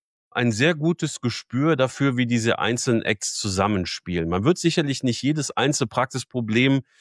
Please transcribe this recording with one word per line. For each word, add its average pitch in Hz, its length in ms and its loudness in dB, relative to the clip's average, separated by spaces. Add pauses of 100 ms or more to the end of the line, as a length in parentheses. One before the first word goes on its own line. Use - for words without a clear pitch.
(300)
ein 120 220 0
sehr 127 220 2
gutes 160 460 -2
Gespür 135 560 -2
dafür, 127 400 0
wie 123 100 2
diese 117 320 0
einzelnen 117 440 0
Acts - 320 -4
zusammenspielen. 90 960 -2
Man 92 140 0
wird 165 120 2
sicherlich 156 460 -2
nicht 123 200 0
jedes 147 280 -2
einzelne 135 380 0
Praxisproblem 123 960 0 (180)